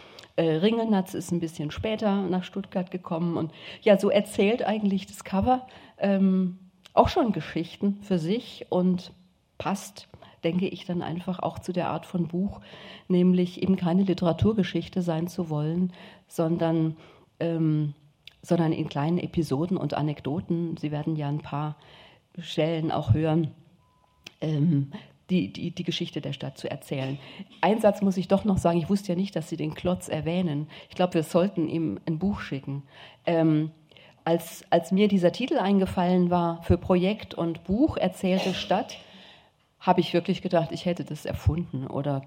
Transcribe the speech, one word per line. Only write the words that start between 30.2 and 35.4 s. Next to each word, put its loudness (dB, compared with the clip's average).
Ich -20
glaub, 2
wir 2
sollten 0
ihm -2
ein -2
Buch -2
schicken. -8
Ähm, 4
als, -2
als 2
mir 6
dieser 4
Titel -2